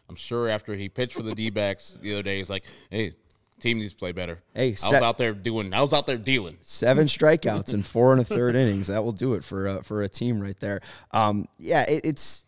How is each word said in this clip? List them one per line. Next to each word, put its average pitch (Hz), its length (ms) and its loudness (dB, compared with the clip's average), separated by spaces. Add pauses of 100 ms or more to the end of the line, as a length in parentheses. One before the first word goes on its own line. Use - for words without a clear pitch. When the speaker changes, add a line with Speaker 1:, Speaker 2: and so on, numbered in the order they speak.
Speaker 1:
I'm 87 80 -16
sure 117 320 -2
after 107 260 -4
he 98 140 -8
pitched 123 240 -4
for 117 100 -8
the 110 100 -6
D-backs 104 680 -4
the 104 120 -6
other 101 100 -4
day, 98 160 -4
he's 92 100 -8
like, 95 160 -6 (240)
Hey, 101 240 -4 (460)
team 117 200 0
needs 104 140 -8
to - 40 -20
play 90 140 -6
better. 85 320 -8 (100)
Speaker 2:
Hey, 123 140 0
Speaker 1:
I 123 40 0
was 98 100 -8
Speaker 2:
se- 127 220 4
Speaker 1:
out 117 140 2
there 117 160 0
doing, 101 400 -4
I 113 80 2
was 143 120 2
out 143 120 0
there 131 120 -2
dealing. 110 440 -2
Speaker 2:
Seven 135 460 4
strikeouts 139 680 2
in 101 100 0
four 123 280 6
and 131 80 8
a 123 60 4
third 120 300 0
Speaker 1:
<laughs> - 20 4
Speaker 2:
innings. 101 300 2
That 104 160 0
will 113 100 -2
do 120 220 -2
it 85 100 -6
for, 98 220 -4
uh, 95 140 -4
for 107 220 -4
a 98 60 -4
team 117 320 -2
right 98 180 -8
there. 101 220 -4 (300)
Um, 104 360 2 (100)
yeah, 131 320 2
it, 156 160 2
it's, - 420 -4